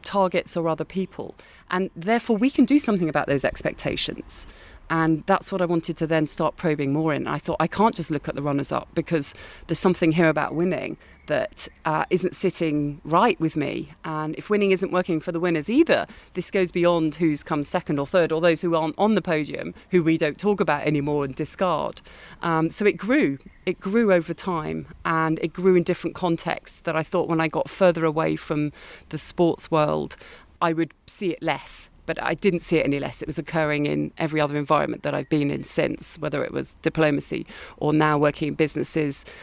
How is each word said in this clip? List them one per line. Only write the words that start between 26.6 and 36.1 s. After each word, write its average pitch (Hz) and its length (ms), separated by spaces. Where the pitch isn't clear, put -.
that 160 140
I 160 60
thought 170 260
when 160 140
I 160 60
got - 240
further 165 340
away 160 300
from 151 360
the 156 80
sports - 540
world, 151 440
I 170 120
would 160 200
see 190 240
it - 100
less. - 480
But - 140
I - 140
didn't 175 240
see - 180
it - 80
any 143 140
less. 139 240
It - 40
was 151 120
occurring 151 480
in 147 320
every 156 200
other 147 200
environment 147 420
that 147 140
I've 139 120
been 147 220
in 143 140
since, - 560